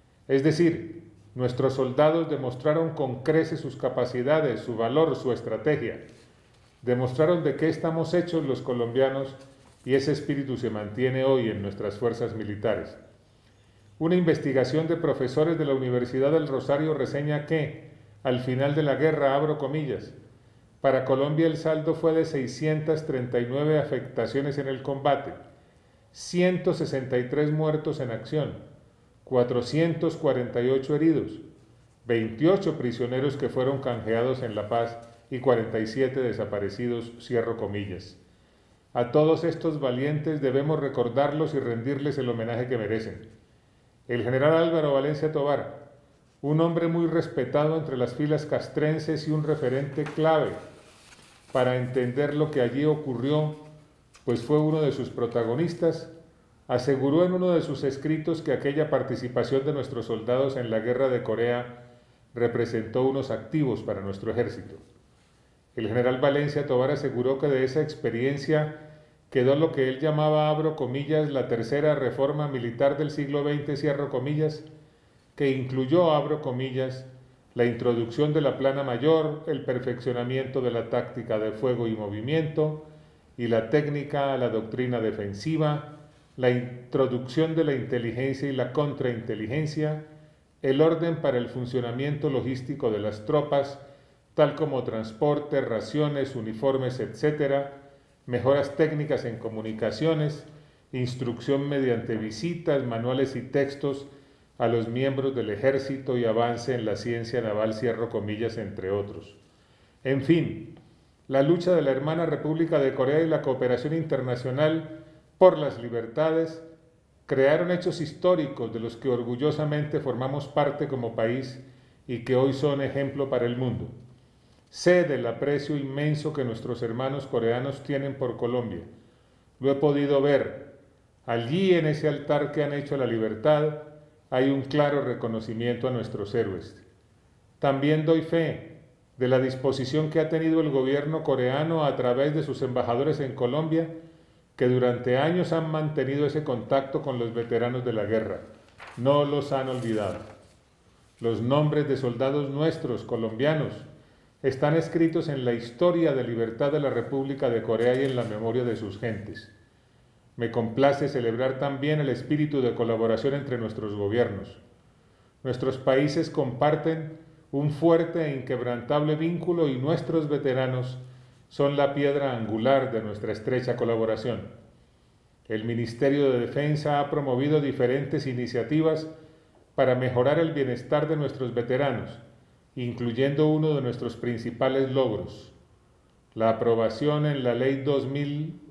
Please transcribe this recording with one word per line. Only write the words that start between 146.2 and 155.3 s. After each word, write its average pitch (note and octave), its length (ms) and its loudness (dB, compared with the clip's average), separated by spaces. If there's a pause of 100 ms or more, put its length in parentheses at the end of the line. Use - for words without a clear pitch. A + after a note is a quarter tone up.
ese D3 160 -2
contacto C3+ 580 -2
con B2+ 200 -4
los A#2 120 -4
veteranos A#2+ 520 -2
de B2 80 -2
la G#2+ 140 -2
guerra. G#2 340 -2 (560)
No C#3+ 280 4
los C#3+ 280 -2
han C3 160 0
olvidado. A2 500 -2 (1040)
Los A#2 220 -2
nombres D3 460 2
de C#3 80 2
soldados C3+ 540 -2
nuestros, C#3 540 -2
colombianos, A#2 680 -2 (680)
están C#3 320 2
escritos E3 540 2
en C3+ 180 -2